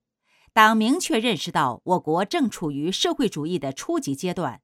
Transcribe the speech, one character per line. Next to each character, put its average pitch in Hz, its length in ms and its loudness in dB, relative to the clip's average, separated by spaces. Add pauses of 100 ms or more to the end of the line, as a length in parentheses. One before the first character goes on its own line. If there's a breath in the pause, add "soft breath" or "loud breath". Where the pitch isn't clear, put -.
(540)
党 220 200 8
明 226 240 2
确 330 200 0
认 226 180 0
识 170 140 -8
到 135 340 0
我 175 160 2
国 165 240 0
正 277 240 0
处 165 220 -6
于 147 200 -4
社 339 220 0
会 277 160 0
主 151 180 -6
义 175 120 -2
的 135 160 -6
初 339 260 -4
级 139 160 -4
阶 180 160 -4
段 156 320 -6